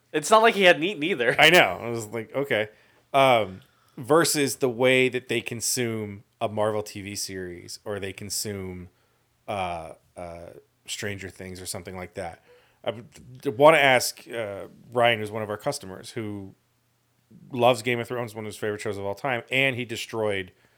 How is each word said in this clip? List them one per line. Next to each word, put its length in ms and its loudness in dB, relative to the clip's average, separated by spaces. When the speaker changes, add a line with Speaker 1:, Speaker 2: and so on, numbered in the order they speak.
Speaker 1:
It's 180 -2
not 120 8
like 140 6
he 80 2
hadn't 180 6
eaten 220 -4
either. 340 0
Speaker 2:
I 120 8
know. 320 6
I 60 -6
was 180 -4
like, 280 -8
"Okay." 340 0
Um, 460 4
versus 600 2
the 120 -2
way 400 4
that 200 -6
they 120 -2
consume 840 -6
a 80 -2
Marvel 340 -2
T 200 -14
V 120 -10
series 720 -10
or 160 -8
they 120 -8
consume, 760 -8
uh, 460 -6
uh, 300 -14
Stranger 440 -8
Things 300 -16
or 60 -14
something 300 -12
like 180 -14
that. 280 -12
I 60 -4
would, 520 -18
d-, 80 -4
wanna 280 8
ask, 500 2
uh, 380 -8
Ryan, 280 4
who's 100 -6
one 120 -6
of 80 -6
our 60 -4
customers, 540 -10
who 440 -10
loves 320 2
Game 180 -2
of 80 -8
Thrones, 260 -8
one 100 -10
of 40 -10
his 80 -12
favorite 240 -4
shows 180 -6
of 60 -8
all 100 -4
time, 360 -4
and 260 2
he 80 -6
destroyed 680 -4